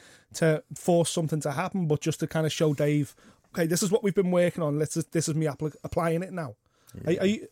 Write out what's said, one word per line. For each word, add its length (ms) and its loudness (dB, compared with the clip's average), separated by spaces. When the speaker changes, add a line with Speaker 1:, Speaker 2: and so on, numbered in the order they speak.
Speaker 1:
to 280 2
force 360 2
something 320 -2
to 100 -4
happen, 360 -2
but 120 2
just 220 -2
to 60 -2
kinda 220 0
show 240 2
Dave, 420 0
"Okay, 140 0
this 160 0
is 80 0
what 100 2
we've 140 0
been 160 2
working 320 2
on. 160 0
Let's, 160 -2
this 320 -2
is 80 -2
me 100 0
appli-, 380 -6
applying 400 -2
it 80 -12
now." 240 -8
Speaker 2:
Yeah. 140 2
Speaker 1:
Are, 40 -2
are 60 4
you, 240 0